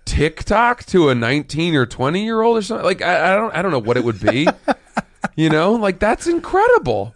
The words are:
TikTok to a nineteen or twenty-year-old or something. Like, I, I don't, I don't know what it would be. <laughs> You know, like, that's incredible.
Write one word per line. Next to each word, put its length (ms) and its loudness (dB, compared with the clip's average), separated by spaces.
TikTok 800 0
to 240 4
a 60 2
nineteen 580 -2
or 140 2
twenty-year-old 680 -2
or 40 -2
something. 240 -6
Like, 160 -2
I, 320 2
I 20 2
don't, 200 -2
I 80 -2
don't 80 0
know 80 0
what 180 0
it 60 0
would 180 -2
be. 320 2
<laughs> 40 -8
You 160 2
know, 220 2
like, 260 -2
that's 260 0
incredible. 920 0